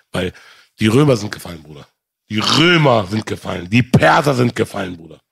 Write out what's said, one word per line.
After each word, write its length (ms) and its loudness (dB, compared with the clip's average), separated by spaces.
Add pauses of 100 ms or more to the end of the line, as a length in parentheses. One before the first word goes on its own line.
(120)
Weil 220 -6 (460)
die 80 2
Römer 280 4
sind 160 -6
gefallen, 320 -16
Bruder. 240 -20 (420)
Die 100 -4
Römer 680 2
sind 200 -4
gefallen. 440 -10
Die 140 2
Perser 500 2
sind 220 0
gefallen, 420 -6
Bruder. 220 -20 (120)